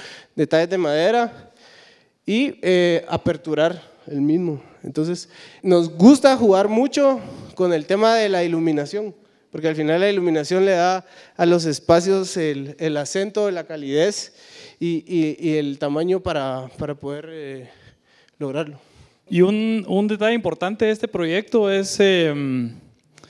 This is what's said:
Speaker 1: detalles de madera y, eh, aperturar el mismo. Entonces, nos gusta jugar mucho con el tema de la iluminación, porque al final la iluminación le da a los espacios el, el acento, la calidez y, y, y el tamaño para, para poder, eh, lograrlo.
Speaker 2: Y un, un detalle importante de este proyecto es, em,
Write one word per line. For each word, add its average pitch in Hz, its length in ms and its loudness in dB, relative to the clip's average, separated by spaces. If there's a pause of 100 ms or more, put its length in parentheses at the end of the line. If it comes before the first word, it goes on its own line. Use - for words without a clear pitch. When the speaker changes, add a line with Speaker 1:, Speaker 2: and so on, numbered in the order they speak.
(360)
Speaker 1:
detalles 160 340 0
de 190 80 -2
madera 180 760 0 (760)
y, 233 340 -2
eh, 175 480 2
aperturar 160 720 -2 (240)
el 143 160 -6
mismo. 156 400 0 (220)
Entonces, 160 460 -6 (340)
nos 175 340 4
gusta 269 400 8
jugar 208 300 4
mucho 269 520 0 (360)
con 180 180 0
el 151 140 -2
tema 220 260 4
de 220 160 2
la 185 140 0
iluminación, 165 720 -2 (360)
porque 156 160 -4
al 156 80 -2
final 156 240 0
la 202 120 2
iluminación 175 520 0
le 196 100 4
da 180 340 0 (280)
a 175 120 0
los 170 180 4
espacios 175 720 0
el, 147 400 -4
el 160 200 -4
acento, 196 520 -4
la 170 160 -6
calidez 156 680 -2 (440)
y, 170 280 -4
y, 160 320 -2
y 156 180 -2
el 143 220 -4
tamaño 160 400 -2
para, 135 580 -6
para 147 160 -6
poder, 143 360 -12
eh, 135 400 -14 (680)
lograrlo. 147 420 -6 (480)
Speaker 2:
Y 175 140 2
un, 214 460 0
un 202 200 0
detalle 214 280 0
importante 190 500 -4
de 214 60 2
este 214 160 -4
proyecto 196 640 -2
es, 196 280 -2
em, 143 760 2 (540)